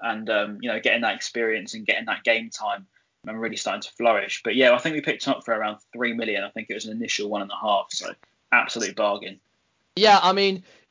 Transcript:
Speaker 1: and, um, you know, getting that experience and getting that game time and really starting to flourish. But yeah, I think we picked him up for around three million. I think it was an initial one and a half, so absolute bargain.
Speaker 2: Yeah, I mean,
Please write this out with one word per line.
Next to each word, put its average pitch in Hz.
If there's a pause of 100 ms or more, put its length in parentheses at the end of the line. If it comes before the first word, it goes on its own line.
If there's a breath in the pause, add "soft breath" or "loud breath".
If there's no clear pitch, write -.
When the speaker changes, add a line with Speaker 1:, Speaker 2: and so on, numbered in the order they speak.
Speaker 1:
and, 110
um, 104
you 120
know, 110
getting 120
that 110
experience 110
and 110
getting 110
that 107
game 113
time 101 (400)
and 110
really 113
starting 104
to -
flourish. 107
But 113
yeah, 127
I 123
think 160
we 147
picked 143
him 139
up -
for 117
around 107 (160)
three 120
million. 107
I 101
think 110
it -
was 107
an 110
initial 107
one 104
and 98
a 101
half, 101
so - (380)
absolute 117
bargain. 101 (560)
Speaker 2:
Yeah, 202
I 180
mean, 190 (280 soft breath)